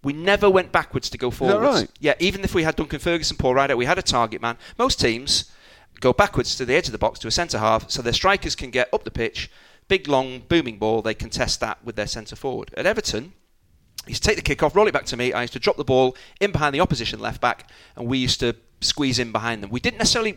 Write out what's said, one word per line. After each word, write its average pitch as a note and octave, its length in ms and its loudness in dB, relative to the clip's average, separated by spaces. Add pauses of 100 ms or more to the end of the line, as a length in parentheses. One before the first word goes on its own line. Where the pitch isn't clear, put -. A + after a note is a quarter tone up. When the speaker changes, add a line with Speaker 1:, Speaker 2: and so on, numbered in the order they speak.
Speaker 1:
We C#3 80 -2
never G3 380 4
went F#3 240 4
backwards - 380 0
to - 60 -10
go B2+ 120 -2
Speaker 2:
Is - 100 -8
that C3 140 4
Speaker 1:
forwards. A3 280 4
Speaker 2:
right? F#2+ 80 -4 (120)
Speaker 1:
Yeah, C#3+ 180 2
even F#3+ 240 0
if F#3+ 100 -2
we F3 100 2
had D#3 120 0
Duncan D3+ 240 -4
Ferguson, E3 380 -2
Paul B2+ 180 2
Rideout, C#3 220 2
we A#2+ 80 0
had E3+ 120 2
a F#3+ 60 -6
target A#2 380 0
man. A#2 160 -4 (200)
Most B3 220 0
teams A#2+ 460 0 (560)
go B2+ 100 6
backwards - 460 2
to C3 80 -4
the B2 100 2
edge F3+ 120 2
of B2 40 -6
the G#2+ 60 -8
box A2 220 0
to - 100 -8
a - 20 0
centre E3+ 260 -2
half A2 320 2
so - 120 -4
their A#2 120 0
strikers F#3+ 420 2
can C3+ 140 -10
get B2 240 0
up - 120 -2
the A2 60 -10
pitch, - 380 -6 (380)
big, F#3+ 200 0
long, C3 320 0 (100)
booming C3+ 280 2
ball, G#2+ 240 0
they A2 120 -2
contest - 480 -4
that A2 240 -4
with A2+ 100 -10
their G#2 100 -4
centre A2 300 -10
forward. B2 400 -8
At C3+ 100 -4
Everton, F#3 480 -2 (720)
he - 60 -14
used A2+ 120 -6
to - 60 2
take A3 60 2
the - 80 -8
kick C#3 180 0
off, D#3 140 2
roll G#3+ 120 6
it F3 60 0
back C3+ 120 -2
to B2 120 -6
me, B2+ 160 0
I A#2+ 80 -2
used A#2+ 120 -6
to B2 60 -8
drop - 180 2
the D3 80 -4
ball C3 300 4 (260)
in G3+ 100 0
behind D3+ 240 0
the D3+ 60 2
opposition A#2 380 -2
left A2 220 -6
back, - 280 -2 (260)
and A#2 120 -8
we C3 120 0
used B2 220 0
to A#2+ 140 2 (260)
squeeze C3 360 0
in A#2+ 140 -2
behind A2 320 -4
them. G2 80 -8
We B2 80 -2
didn't A#3 200 -2
necessarily A3 380 0